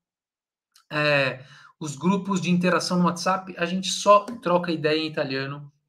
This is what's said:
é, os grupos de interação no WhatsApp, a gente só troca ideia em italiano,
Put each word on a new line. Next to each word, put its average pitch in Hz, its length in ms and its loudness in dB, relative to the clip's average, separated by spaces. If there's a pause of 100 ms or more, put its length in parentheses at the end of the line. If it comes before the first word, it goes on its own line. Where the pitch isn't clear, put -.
(920)
é, 143 520 0 (360)
os 151 160 -10
grupos 190 440 0
de 170 120 0
interação 175 480 2
no 175 60 4
WhatsApp, 180 520 -2
a 170 80 -4
gente 185 240 -4
só 208 360 4
troca 175 460 0
ideia 156 280 0
em 156 80 -4
italiano, 143 640 -6 (180)